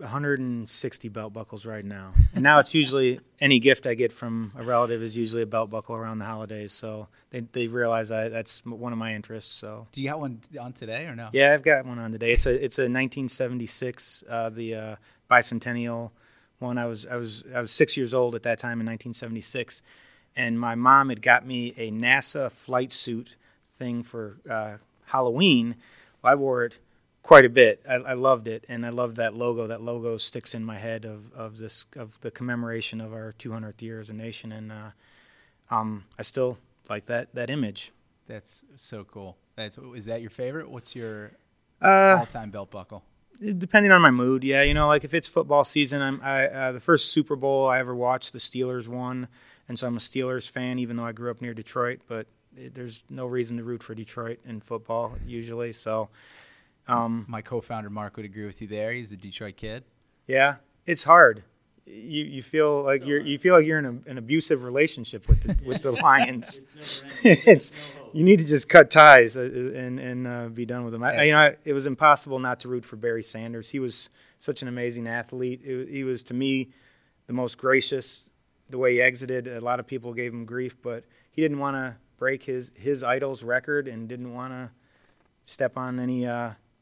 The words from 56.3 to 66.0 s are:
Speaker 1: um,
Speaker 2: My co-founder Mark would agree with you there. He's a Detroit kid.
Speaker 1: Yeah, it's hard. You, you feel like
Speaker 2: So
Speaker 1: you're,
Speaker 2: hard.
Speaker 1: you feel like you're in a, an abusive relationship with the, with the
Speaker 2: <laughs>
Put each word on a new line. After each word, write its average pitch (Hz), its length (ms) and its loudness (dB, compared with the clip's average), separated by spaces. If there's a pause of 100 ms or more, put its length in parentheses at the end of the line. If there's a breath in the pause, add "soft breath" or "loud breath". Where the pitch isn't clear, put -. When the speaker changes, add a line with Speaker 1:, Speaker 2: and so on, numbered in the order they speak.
Speaker 1:
um, 117 400 -2
Speaker 2:
My 113 140 -12
co-founder 110 480 -10
Mark 104 260 -12
would 110 100 -12
agree 104 200 -14
with 98 160 -16
you 107 60 -14
there. 107 240 -6
He's 120 200 -12
a 104 40 -14
Detroit 98 400 -16
kid. 110 280 -14 (420)
Speaker 1:
Yeah, 135 300 2 (300)
it's 170 180 -2
hard. 143 380 10 (460)
You, 147 360 -10
you 135 180 -14
feel 147 400 2
like 139 200 0
Speaker 2:
So 127 40 -14
Speaker 1:
you're, 143 140 0
Speaker 2:
hard. 139 80 -6
Speaker 1:
you 139 100 -4
feel 180 160 6
like 160 120 10
you're 156 120 0
in 147 80 -2
a, 123 240 -12
an 127 80 -10
abusive 135 460 -2
relationship 123 640 -4
with - 140 8
the, 190 220 -2
with 131 180 -6
the 135 100 -2
Speaker 2:
<laughs> 117 100 -2